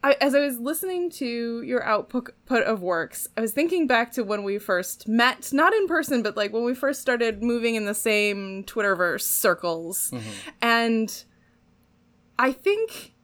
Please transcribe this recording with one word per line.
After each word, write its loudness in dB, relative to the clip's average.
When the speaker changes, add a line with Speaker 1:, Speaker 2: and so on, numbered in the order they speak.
Speaker 1:
I, 4
as 4
I 6
was 0
listening -4
to -4
your -2
output, -2
put 2
of 0
works, -4
I -2
was -2
thinking 0
back 2
to -2
when -2
we -2
first -4
met, 2
not 6
in 2
person, 0
but, -2
like, 0
when -2
we 0
first -2
started 0
moving 0
in -2
the -2
same 0
Twitterverse 0
circles. 0
Speaker 2:
Mm-hmm. -8
Speaker 1:
And 2
I 4
think -2